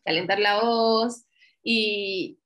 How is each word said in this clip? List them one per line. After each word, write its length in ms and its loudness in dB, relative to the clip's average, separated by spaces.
calentar 360 -2
la 200 2
voz 640 0
y, 840 -4